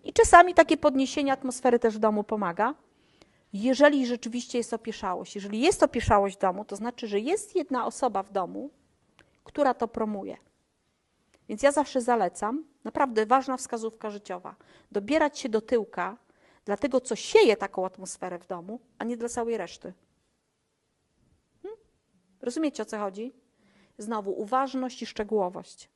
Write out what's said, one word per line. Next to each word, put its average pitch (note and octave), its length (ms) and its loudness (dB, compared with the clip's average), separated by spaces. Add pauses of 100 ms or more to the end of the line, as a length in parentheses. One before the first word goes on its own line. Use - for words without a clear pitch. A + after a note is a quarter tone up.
I - 100 -10
czasami F4+ 400 10
takie D#4+ 240 6
podniesienie C4+ 560 0
atmosfery B3+ 460 0
też A3+ 160 2
w G#3+ 40 -8
domu G#3+ 240 2
pomaga. G#3 500 -2 (800)
Jeżeli C4 540 4
rzeczywiście A#3+ 500 -6
jest A#3 160 -4
opieszałość, G#3+ 640 -8
jeżeli G3+ 260 -6
jest E4 220 4
opieszałość G3+ 520 2
w - 40 -20
domu, G3 260 0
to - 100 -10
znaczy, A#3 320 -8
że G#3 120 -2
jest E4 360 -4
jedna C4+ 300 -2
osoba G#3+ 380 -2
w G3+ 80 -16
domu, G3 380 -6 (720)
która C#4 300 0
to A#3 140 -4
promuje. G#3 500 -6 (1080)
Więc G#3+ 160 -6
ja C#4 80 6
zawsze C#4 300 0
zalecam, A#3 640 -2 (180)
naprawdę A3+ 420 0
ważna B3+ 320 2
wskazówka A3 520 -10
życiowa, F#3+ 460 -14 (360)
dobierać C#4+ 480 0
się B3+ 100 -6
do G#3+ 120 0
tyłka G#3 560 -2 (480)
dla G3+ 120 -2
tego, C4 240 0
co - 140 -6
sieje E4+ 420 4
taką F#3+ 280 -6
atmosferę F#3 540 -12
w - 80 -20
domu, F#3+ 320 -12 (180)
a - 60 -10
nie A#3 140 -6
dla A#3 120 -6
całej A#3 280 -4
reszty. F#3 360 -12 (1700)
Hmm? G#4+ 160 -14 (640)
Rozumiecie, C4+ 420 -4
o - 20 -6
co G#3+ 140 -8
chodzi? G#3 340 -8 (640)
Znowu G#3+ 340 -4 (100)
uważność B3+ 600 -2
i A3+ 40 -8
szczegółowość. G3+ 920 -6